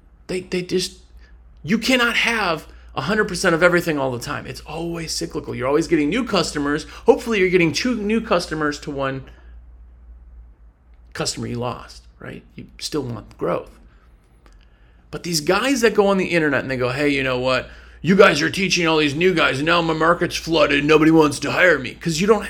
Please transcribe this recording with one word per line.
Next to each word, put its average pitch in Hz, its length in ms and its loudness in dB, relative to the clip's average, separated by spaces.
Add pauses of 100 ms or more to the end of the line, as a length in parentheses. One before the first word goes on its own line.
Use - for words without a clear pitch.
(260)
They, 185 140 -6
they 180 220 -4
just, 180 360 -6 (640)
you 196 160 0
cannot 240 380 0
have 202 500 -2 (300)
a 131 60 -4
hundred 208 260 0
percent 175 260 0
of 156 80 0
everything 170 360 4
all 131 120 -2
the 120 80 -6
time. 127 280 -10
It's 131 160 -14
always 165 500 -8
cyclical. 160 420 -8
You're 123 140 -4
always 156 180 2
getting 151 220 2
new 220 160 0
customers. 156 600 -2 (200)
Hopefully 233 340 2
you're 185 120 2
getting 170 220 4
two 254 220 -2
new 214 260 -2
customers 156 600 -2
to 156 100 -10
one 135 400 -6 (1800)
customer 123 340 -8
you 120 100 -8
lost, 117 460 -10 (160)
right? - 240 -16 (140)
You - 100 -16 (120)
still 151 240 -6
want 117 360 -12
growth. 160 400 -6 (1300)
But 151 120 -12
these 165 180 -4
guys 220 420 0
that 214 120 4
go 202 140 4
on 196 80 2
the 185 100 0
internet 151 360 0
and 131 80 -8
they 131 60 -4
go, 123 120 -2
"Hey, 143 220 -2
you 139 120 0
know 131 160 -2
what? 127 300 -2 (340)
You 185 140 4
guys 180 260 8
are 160 80 0
teaching 180 360 0
all 160 100 2
these 151 180 2
new 180 200 2
guys, 139 240 2
and 151 80 -4
now 175 160 2
my 165 120 -2
market's 165 420 0
flooded, 147 480 2
nobody 156 260 6
wants 151 300 4
to 143 120 -4
hire 165 260 4
me." 123 160 -10
'Cause 160 260 -4
you 202 60 0
don't, 208 240 2